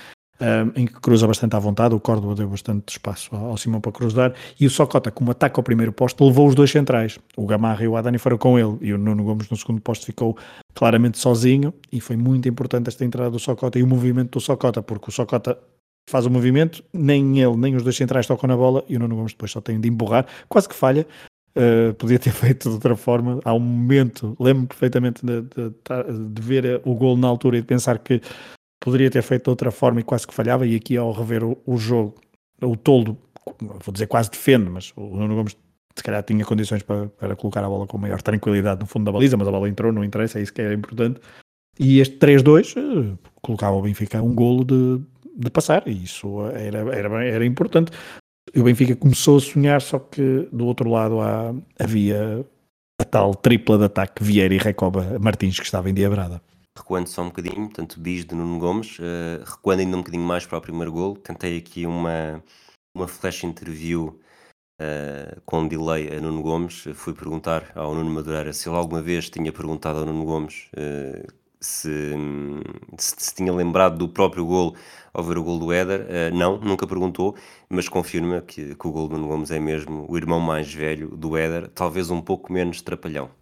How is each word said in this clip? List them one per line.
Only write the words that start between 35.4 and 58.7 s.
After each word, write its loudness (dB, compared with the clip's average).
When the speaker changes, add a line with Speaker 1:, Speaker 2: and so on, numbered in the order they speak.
Speaker 1:
se -12
calhar -4
tinha 0
condições -2
para, -4
para -8
colocar -4
a -4
bola -4
com -10
maior -6
tranquilidade 2
no -6
fundo -4
da 0
baliza, 4
mas 0
a 0
bola -2
entrou, 0
não -2
interessa, -4
é -4
isso -8
que -6
é -2
importante. -4
E 8
este 4
três 10
dois, 8
eh, -2
colocava -2
o 0
Benfica -4
um 0
golo 2
de, 2
de -6
passar, 0
e -6
isso -10
era, -6
era -4
bem, -2
era 0
importante. 0
E 2
o 6
Benfica 4
começou 6
a 6
sonhar, 2
só -4
que -2
do -4
outro -2
lado 0
há, -4
havia -2
a -4
tal 2
tripla 4
de 4
ataque, -4
Vieira 4
e 4
Recoba -2
Martins, 0
que -10
estava -4
endiabrada. -2
Speaker 2:
Recuando -6
só -10
um -8
bocadinho, -10
portanto, -14
bis -8
de -14
Nuno -6
Gomes, -4